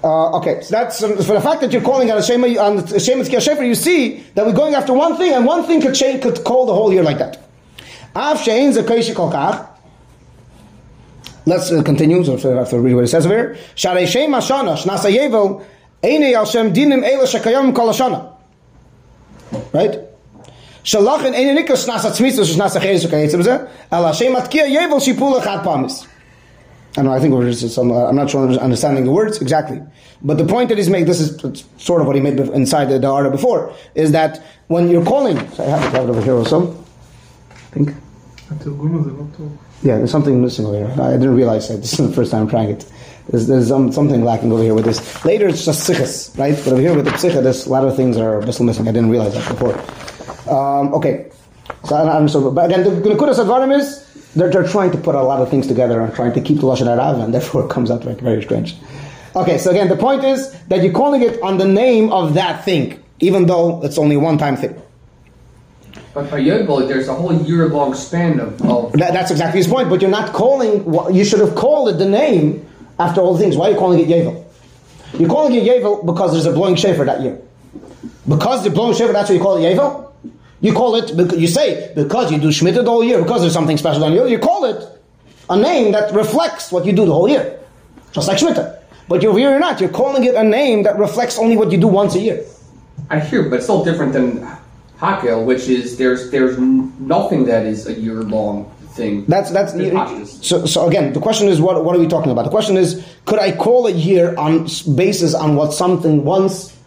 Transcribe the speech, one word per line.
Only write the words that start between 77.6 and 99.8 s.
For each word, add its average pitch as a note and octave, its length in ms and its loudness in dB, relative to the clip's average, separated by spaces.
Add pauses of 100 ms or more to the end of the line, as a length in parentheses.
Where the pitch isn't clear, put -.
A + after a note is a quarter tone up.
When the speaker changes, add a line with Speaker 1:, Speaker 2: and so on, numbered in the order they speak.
Speaker 1:
Because F#3 360 0
the G3+ 80 0
blowing A3 240 0
shofar, A3+ 180 2
that's G3+ 160 0
what F#3+ 60 4
you E3+ 60 2
call F#3+ 160 2
it D#3+ 40 0
Yovel? C4+ 500 0 (500)
You G#3+ 120 2
call A3+ 220 2
it, F#3 200 -4
bec-, F3 240 2
you E3+ 80 2
say, B3+ 480 -2
because D#3+ 360 0
you D3+ 80 0
do D3+ 100 2
Shemitah F3 340 2
the A#3 80 2
whole A#3 120 2
year, A#3 180 2
because A#3+ 200 0
there's E3 120 2
something D#3+ 240 0
special D3+ 260 0
on D#3 100 2
you, B3 140 2
you A#3 120 0
call F4 260 0
it - 180 -4 (640)
a F3+ 80 2
name A#3+ 360 2
that G3+ 200 0
reflects - 580 -2
what F3 140 -2
you G3+ 60 0
do G3 140 4
the D#3+ 80 2
whole F3+ 160 2
year. - 300 0 (520)
Just D#3 160 -4
like G3 120 0
Shemitah. - 380 -2 (300)
But F3 160 0
you're, G#3 160 4
you're C#4 200 4
not, D#4 200 -2
you're F#3 100 0
calling C4+ 360 0
it B3 100 2
a A3 80 2
name A3 400 2
that G3+ 160 0
reflects A3+ 380 -2
only A3+ 180 2
what G#3 160 2
you F#3+ 60 2
do F#3+ 100 4
once G3 280 2
a F#3 40 2
year. G#3 240 -2 (640)
Speaker 2:
I D#3 100 -2
hear, G3+ 300 -2
but - 80 -2
it's - 80 -4
still F#3 180 0
different D3+ 300 -2
than B2 320 -2 (540)
Hakel, B2 460 -2
which B2+ 240 -6
is B2 280 -2
there's, B2+ 320 -2
there's C3 280 0
n-, C3 360 0 (140)
nothing E3 380 0
that A2+ 200 0
is G#2+ 220 -6
a A#2 60 -8
year-long A2 760 -6 (220)
thing. G#2 340 -6
Speaker 1:
That's, F3+ 260 0
that's E3+ 220 -2
Speaker 2:
It's F3+ 120 -4